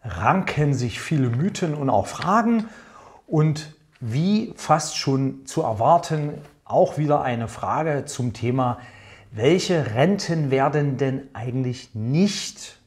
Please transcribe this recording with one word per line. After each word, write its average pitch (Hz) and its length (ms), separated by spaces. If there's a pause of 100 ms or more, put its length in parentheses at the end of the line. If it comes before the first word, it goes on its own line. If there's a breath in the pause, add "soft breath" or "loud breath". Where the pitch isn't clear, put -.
ranken 139 680
sich 117 260
viele 135 300
Mythen 156 460
und 143 140
auch 101 180
Fragen. 220 600 (580 loud breath)
Und 156 480 (280)
wie 180 560
fast - 400
schon 135 480
zu - 160
erwarten, 143 720 (320)
auch - 320
wieder 147 240
eine 117 260
Frage 135 560
zum 123 300
Thema, 127 460 (520 loud breath)
welche 143 640
Renten 160 560
werden 143 460
denn 135 340
eigentlich 123 640
nicht 143 920